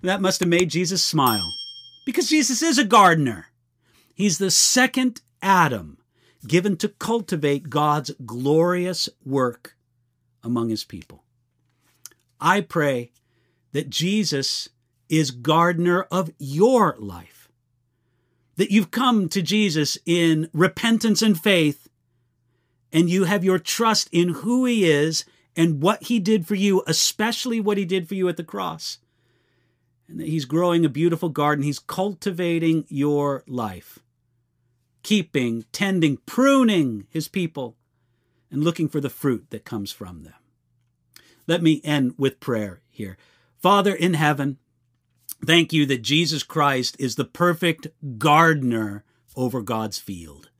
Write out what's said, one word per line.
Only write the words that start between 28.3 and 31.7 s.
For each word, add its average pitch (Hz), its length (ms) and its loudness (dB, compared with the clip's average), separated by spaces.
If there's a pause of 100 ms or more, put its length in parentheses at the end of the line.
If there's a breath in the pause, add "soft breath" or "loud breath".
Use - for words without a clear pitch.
at 175 80 -6
the 170 80 -8
cross. 175 540 -10 (1120)
And - 100 -16
that 160 80 -10
he's 156 180 -4
growing 170 380 0
a 156 60 2
beautiful 165 400 -2
garden. 147 340 0
He's 143 160 -4